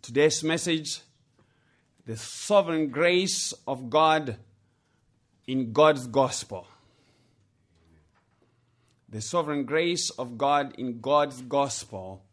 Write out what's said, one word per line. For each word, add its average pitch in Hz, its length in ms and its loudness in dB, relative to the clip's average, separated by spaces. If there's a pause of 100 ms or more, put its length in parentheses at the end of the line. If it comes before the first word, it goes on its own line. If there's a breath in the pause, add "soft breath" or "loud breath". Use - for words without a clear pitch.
(140)
Today's 151 300 4
message, 160 560 -2 (1040)
the 113 120 -10
sovereign 165 720 0
grace 180 640 0 (120)
of 127 240 -6
God 156 460 2 (1120)
in 127 240 -2
God's 143 340 6
gospel. 120 640 -2 (2500 soft breath)
The 110 140 -10
sovereign 147 420 -2
grace 160 460 0
of 123 280 -10
God 139 400 0
in 120 220 -8
God's 135 420 0
gospel. 120 920 -4